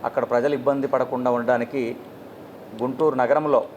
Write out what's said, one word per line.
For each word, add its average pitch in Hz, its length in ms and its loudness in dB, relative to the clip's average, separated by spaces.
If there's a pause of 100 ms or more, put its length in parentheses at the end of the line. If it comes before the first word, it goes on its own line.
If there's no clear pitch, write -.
అక్కడ 120 240 0
ప్రజలు 123 220 2
ఇబ్బంది 139 340 0
పడకుండా 127 440 0
ఉండడానికి 120 640 0 (840)
గుంటూరు 131 340 2
నగరంలో 135 460 4 (160)